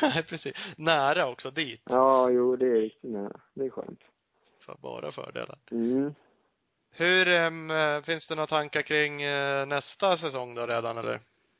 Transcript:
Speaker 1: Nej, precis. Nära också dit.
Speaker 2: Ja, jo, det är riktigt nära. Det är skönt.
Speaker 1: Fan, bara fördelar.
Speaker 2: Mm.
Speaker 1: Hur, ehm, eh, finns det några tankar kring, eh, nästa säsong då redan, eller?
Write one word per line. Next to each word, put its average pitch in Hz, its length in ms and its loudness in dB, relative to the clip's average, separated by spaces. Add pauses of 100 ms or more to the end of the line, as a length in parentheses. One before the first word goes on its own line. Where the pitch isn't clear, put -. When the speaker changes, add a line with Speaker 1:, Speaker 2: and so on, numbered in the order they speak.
Speaker 1:
Nej, 247 260 2
precis. 143 280 -8 (200)
Nära 151 540 2
också 127 200 -10
dit. 139 340 -6
Speaker 2:
Ja, 127 460 6
jo, 123 260 4
det 127 100 2
är 120 140 4
riktigt 110 300 -6
nära. 101 300 -8 (140)
Det 135 100 -6
är 131 60 -4
skönt. - 300 -12 (640)
Speaker 1:
Fan, - 160 -16
bara 147 300 -10
fördelar. - 460 -12 (120)
Speaker 2:
Mm. 131 440 -2 (760)
Speaker 1:
Hur, 180 380 2
ehm, 165 420 2
eh, 151 320 0
finns 160 260 -4
det 165 60 -4
några 156 120 -2
tankar 151 360 0
kring, 147 400 0
eh, 139 440 0
nästa 143 500 0
säsong 131 380 -6
då 120 120 -4
redan, 117 320 -2
eller? 113 220 -4 (400)